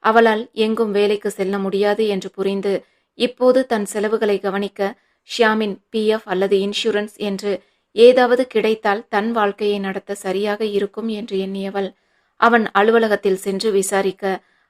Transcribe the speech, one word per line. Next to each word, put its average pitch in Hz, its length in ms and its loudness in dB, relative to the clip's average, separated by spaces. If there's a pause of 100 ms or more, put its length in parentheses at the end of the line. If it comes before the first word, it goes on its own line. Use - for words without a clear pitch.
அவளால் 220 400 4 (140)
எங்கும் 220 360 0
வேலைக்கு 208 380 0
செல்ல 196 260 -4
முடியாது 202 500 0
என்று 190 220 -4
புரிந்து, 196 440 -2 (460)
இப்போது 247 460 2
தன் 214 220 -2
செலவுகளை 214 520 -2
கவனிக்க 196 560 -4 (340)
ஷியாமின் 220 480 2 (100)
பி 220 200 -4
எஃப் 220 200 0
அல்லது 196 320 2
இன்சூரன்ஸ் 202 600 -4
என்று 202 320 -4 (420)
ஏதாவது 247 520 6
கிடைத்தால் 214 600 -2
தன் 214 260 -2
வாழ்க்கையை 202 460 -2
நடத்த 196 380 -8
சரியாக 202 520 -4
இருக்கும் 208 420 -4
என்று 208 280 -8
எண்ணியவள், 196 500 -6 (520)
அவன் 226 300 2
அலுவலகத்தில் 208 720 2
சென்று 196 280 -4
விசாரிக்க, 190 680 -2 (300)